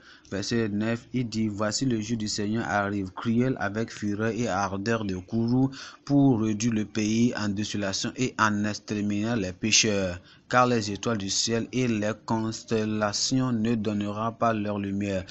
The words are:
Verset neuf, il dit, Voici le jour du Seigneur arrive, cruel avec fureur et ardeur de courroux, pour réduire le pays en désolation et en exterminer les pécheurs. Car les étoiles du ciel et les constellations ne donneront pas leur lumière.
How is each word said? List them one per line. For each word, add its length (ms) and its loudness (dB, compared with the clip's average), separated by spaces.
Verset 400 0
neuf, 440 -2
il 140 0
dit, 200 -2
Voici 380 -2
le 140 2
jour 180 -2
du 100 -4
Seigneur 400 -2
arrive, 420 0
cruel 500 0
avec 320 -2
fureur 440 -2
et 120 -2
ardeur 560 0
de 120 -4
courroux, 560 0
pour 360 6
réduire 320 2
le 120 2
pays 500 2
en 140 -2
désolation 680 -2
et 200 -2
en 280 2
exterminer 680 -2
les 160 -2
pécheurs. 680 0
Car 200 6
les 240 0
étoiles 260 -2
du 140 -4
ciel 420 0
et 140 0
les 260 0
constellations 1200 0
ne 220 2
donneront 600 -2
pas 200 2
leur 240 -2
lumière. 540 -2